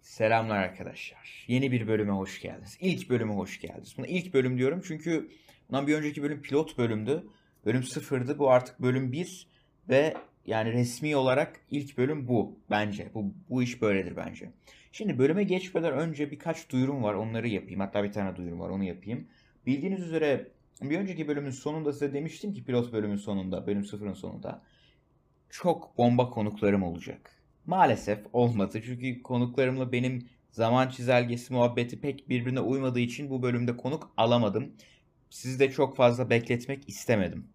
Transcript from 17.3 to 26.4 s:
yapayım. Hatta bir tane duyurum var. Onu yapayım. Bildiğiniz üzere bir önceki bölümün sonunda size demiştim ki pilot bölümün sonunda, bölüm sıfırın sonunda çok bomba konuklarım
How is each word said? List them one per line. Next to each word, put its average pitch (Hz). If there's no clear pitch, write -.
yapayım. 95
Hatta 98
bir 101
tane 98
duyurum 85
var. 87
Onu 98
yapayım. 98
Bildiğiniz 180
üzere 156
bir 147
önceki 170
bölümün 143
sonunda 151
size 139
demiştim 160
ki 127
pilot 120
bölümün 104
sonunda, 95
bölüm 101
sıfırın 101
sonunda -
çok -
bomba 123
konuklarım 104